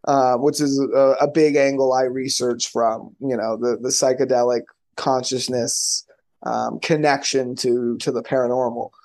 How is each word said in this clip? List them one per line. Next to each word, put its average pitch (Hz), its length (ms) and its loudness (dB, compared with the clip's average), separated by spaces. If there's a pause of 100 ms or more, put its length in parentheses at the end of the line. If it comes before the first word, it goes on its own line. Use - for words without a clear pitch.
uh, 131 280 2
which 143 240 0
is 139 180 0
a, 135 420 4
a 147 80 2
big 151 280 4
angle 139 360 2
I 131 120 2
research 127 640 -2
from, 113 520 -2
you 131 160 -2
know, 110 200 -2
the, 117 240 -2
the 123 100 -4
psychedelic 123 720 2 (340)
consciousness, - 1120 -2 (380)
um, 117 360 -4
connection 139 760 0
to, 120 420 0
to 139 120 -4
the 120 120 -4
paranormal, 123 680 -2 (140)